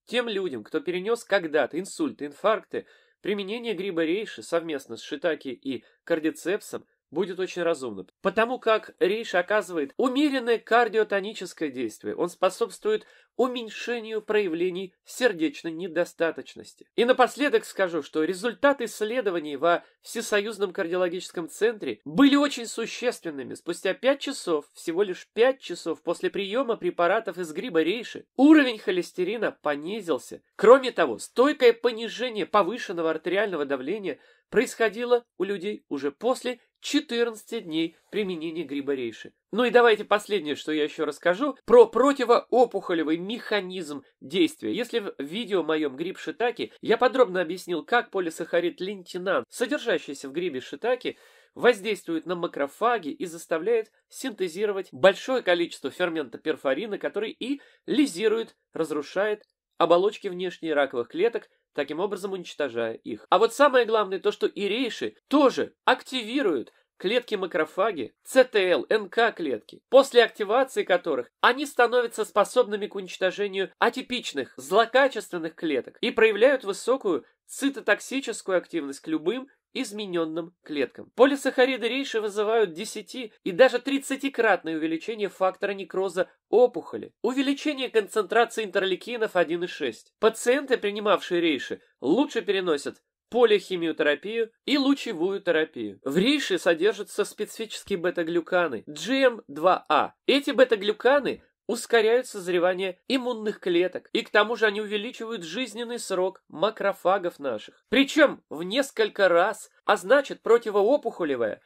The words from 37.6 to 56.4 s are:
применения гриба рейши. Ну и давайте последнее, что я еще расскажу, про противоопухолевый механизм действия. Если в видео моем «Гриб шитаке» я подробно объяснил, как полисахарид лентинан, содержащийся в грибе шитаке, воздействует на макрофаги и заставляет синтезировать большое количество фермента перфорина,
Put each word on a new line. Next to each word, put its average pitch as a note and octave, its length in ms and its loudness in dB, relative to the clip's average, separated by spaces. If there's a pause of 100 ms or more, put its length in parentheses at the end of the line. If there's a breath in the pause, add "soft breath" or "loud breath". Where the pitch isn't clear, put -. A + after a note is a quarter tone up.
применения E3+ 540 -6
гриба C#3 320 -4
рейши. A#2 380 -8 (180)
Ну A#3 140 0
и A#3 40 2
давайте A3 360 6
последнее, G3 500 0
что - 160 -6
я D3+ 140 0
еще D3+ 200 -4
расскажу, F3+ 600 -2
про A#3 200 10
противоопухолевый A3 1300 2
механизм F#3 840 -6 (180 soft breath)
действия. D3 520 0
Если A#3 260 -4
в G3 200 -8
видео F3 420 -4
моем D3+ 360 -2
«Гриб E3+ 200 -6
шитаке» F#3 540 -6 (100)
я A3 160 0
подробно A3+ 440 2
объяснил, F3 420 -6
как A#3 280 -2
полисахарид E3+ 680 -4
лентинан, F3+ 720 -4
содержащийся A3 800 -4
в - 20 -14
грибе D3 300 -6
шитаке, A3 560 -4 (360 soft breath)
воздействует F#3+ 720 -2
на F#3 100 -6
макрофаги E3+ 760 -4
и - 160 -8
заставляет E3+ 640 -4 (160)
синтезировать G3 840 -6
большое E3 520 2
количество F3 480 -2
фермента D#3+ 460 -4
перфорина, D#3 600 -4